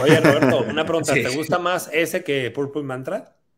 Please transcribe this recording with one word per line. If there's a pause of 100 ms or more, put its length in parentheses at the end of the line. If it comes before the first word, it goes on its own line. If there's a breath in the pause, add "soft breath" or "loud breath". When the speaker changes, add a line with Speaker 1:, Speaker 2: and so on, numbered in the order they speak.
Speaker 1:
Oye,
Roberto,
una
pregunta,
Speaker 2:
Sí.
Speaker 1:
¿te
gusta
más
ese
que
Purple
Mantra? (220)